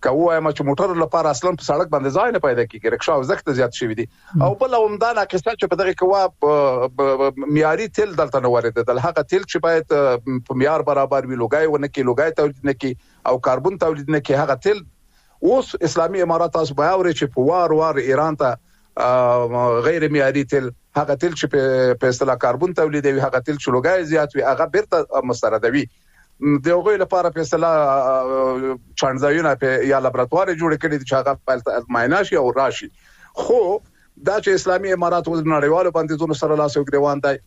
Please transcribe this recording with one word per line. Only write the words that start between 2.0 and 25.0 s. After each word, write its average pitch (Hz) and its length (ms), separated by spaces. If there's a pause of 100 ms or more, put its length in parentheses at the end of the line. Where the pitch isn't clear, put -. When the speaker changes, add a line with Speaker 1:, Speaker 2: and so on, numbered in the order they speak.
Speaker 1:
ځای 196 240
نه 208 60
پیدا 151 260
کېږي، 113 300
رکشاوې 151 280
زښته - 300
زیات 123 200
شوي 113 220
دي. 113 140 (260)
Speaker 2:
مهم. 151 80
Speaker 1:
او 196 120
بله 247 220
عمده 220 360
ناقصه 196 380
چې 220 160
په 175 100
دغه 185 160
کې - 100
وه، 190 260
په، 147 240 (440)
په، 135 340
په 135 240
معیاري 156 340
تیل 208 280
دلته 147 240
نه 123 80
واردېدل. 117 500
هغه 160 240
تیل 180 200
چې - 180
باید، 165 320
اه، 139 240 (320)
په 131 60
معیار 147 280
برابر 139 440
وي، 127 100
لوګی 127 300
ونه 147 200
کړي، 139 220
لوګی 139 220
تولید 151 340
نه 143 80
کړي 131 220 (320)
او 127 120
کاربن 139 400
تولید 151 320
نه 151 100
کړي، - 100
هغه 139 240
تیل 196 300 (580)
اوس 240 380
اسلامي 170 420
امارات 165 300
تاسو 160 220
به 143 100
اورئ 180 280
چې - 120
په 131 160
وار 165 320
وار 156 220
ایران 139 420
ته، 131 200 (400)
اه، 123 840
غیر 156 280
معیاري 139 360
تیل، 131 280 (240)
هغه 143 180
تیل 170 180
چې 151 140
په، 131 480
په 120 120
اصطلاح 127 280
کاربن 131 380
تولیدوي، 147 480
هغه 131 180
تیل 147 180
چې 143 180
لوګی 165 260
زیات 151 360
وي، 135 60
هغه 135 240
بیرته 175 400 (180)